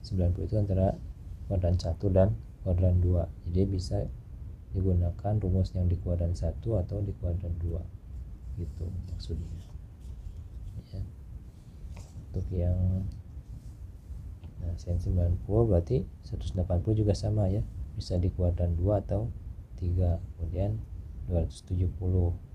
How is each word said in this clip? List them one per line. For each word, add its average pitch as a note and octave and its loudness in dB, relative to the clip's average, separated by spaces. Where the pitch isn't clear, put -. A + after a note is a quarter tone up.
sembilan F2+ 2
puluh F2 -2
itu - -2
antara G2 4
kuadran F2+ 4
satu F#2 0
dan F#2+ 8
kuadran F2+ 4
dua, F2+ 4
jadi F2+ 2
bisa G2 -2
digunakan F#2 2
rumus F#2 2
yang F2+ 2
di F2 2
kuadran E2+ 0
satu G2+ 0
atau G2 -2
di G2 -2
kuadran F2 -2
dua, E2+ -2
gitu E2+ -6
maksudnya, - -6
ya. - -14
Untuk F#2 -4
yang, F#2 2
nah, E2+ -2
sin F2+ 0
sembilan F2 4
puluh A2 6
berarti F2+ 4
seratus - -6
delapan F2+ 2
puluh G#2+ 4
juga G#2 6
sama, G#2 2
ya, G#2 2
bisa F#2 0
di F#2 4
kuadran F2 2
dua G2 4
atau G#2+ 0
tiga, F2 4
kemudian F2+ 0
dua E2+ 2
ratus - -10
tujuh F2+ 2
puluh F2+ 2